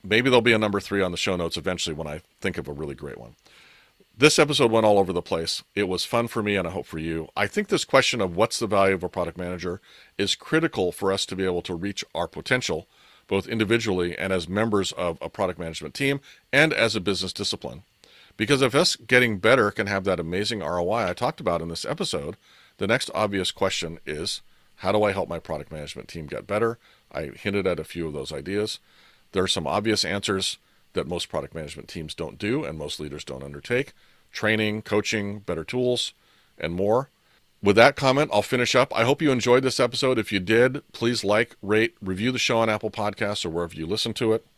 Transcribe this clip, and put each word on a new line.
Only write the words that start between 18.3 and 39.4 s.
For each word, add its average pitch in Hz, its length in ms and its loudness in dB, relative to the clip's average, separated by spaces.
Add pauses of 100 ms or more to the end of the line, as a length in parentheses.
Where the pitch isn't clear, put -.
Because 131 240 2
if 127 120 2
us 165 220 4
getting 120 420 2
better 110 320 6
can 104 160 -4
have 98 180 -2
that 92 160 0
amazing 98 420 -4
R 82 160 -2
O 87 120 0
I 107 200 0
I - 20 -6
talked 127 280 -4
about 85 200 0
in 85 80 -6
this 82 160 -8
episode, 82 520 -6 (420)
the - 80 -2
next 117 280 0
obvious 98 360 0
question 87 560 -2
is, 76 340 -6 (360)
"How 92 160 -2
do 104 100 4
I 104 100 2
help 95 160 -2
my 85 100 -6
product 73 340 -8
management 73 360 -12
team 80 180 -12
get - 200 -10
better?" 113 320 0 (340)
I 76 140 -6
hinted 98 400 -4
at 87 140 0
a 78 40 -8
few 85 220 -8
of 76 60 -6
those 71 200 -8
ideas. 95 460 -4 (540)
There 95 100 0
are 92 60 0
some 85 180 -2
obvious 104 380 2
answers 95 540 -2 (340)
that 73 140 -2
most 85 220 -6
product 71 260 -6
management 76 340 -12
teams 80 260 -10
don't 71 240 -10
do 127 260 -2
and 78 140 -8
most 76 220 -8
leaders 73 240 -10
don't 65 180 -12
undertake. 73 500 -4 (400)
Training, 110 500 0
coaching, 104 580 -2
better 82 240 -6
tools, 123 480 -2 (460)
and 82 160 -6
more. 107 340 2 (540)
With 98 140 6
that 131 200 8
comment, 135 380 2
I'll 104 80 4
finish 120 320 0
up. 131 200 4
I 113 100 2
hope 143 180 2
you 151 80 4
enjoyed 123 320 4